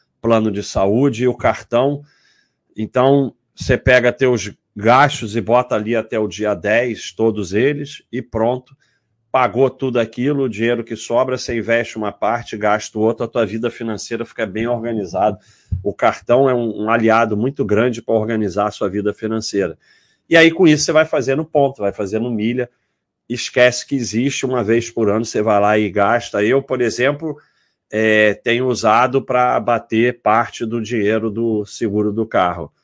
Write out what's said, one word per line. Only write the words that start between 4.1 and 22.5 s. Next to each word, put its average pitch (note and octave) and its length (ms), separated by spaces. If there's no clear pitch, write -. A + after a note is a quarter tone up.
teus A#2+ 400
gastos A#2 600
e A#2 60
bota B2 340
ali G#2+ 200
até A2+ 240
o G#2+ 80
dia G#2 260
dez, G#2 580
todos G#2 420
eles, C#3+ 580
e A#2+ 100
pronto. A#2 540
Pagou B2+ 380
tudo B2 300
aquilo, B2+ 440
o C3 60
dinheiro A2+ 340
que A2+ 120
sobra, B2+ 420
você A#2+ 180
investe A2+ 420
uma G#2+ 140
parte, A2+ 460
gasta G#2 400
o G#2+ 40
outro, A2 220
a A#2 40
tua A#2 180
vida A2+ 240
financeira A2+ 560
fica A2+ 200
bem G#2+ 220
organizada. G#2+ 680
O G2+ 100
cartão B2 560
é B2+ 40
um, A2 320
um A2 40
aliado A2 480
muito C3 260
grande A2 380
pra A#2 140
organizar G#2+ 520
a G#2 40
sua G2+ 180
vida G2+ 240
financeira. G#2 640
E E3 80
aí, E3 140
com E3 180
isso, D3+ 180
você F3 60
vai D#3 140
fazendo C#3 400
ponto, C#3 360
vai G2+ 100
fazendo G#2+ 400
milha, A#2+ 380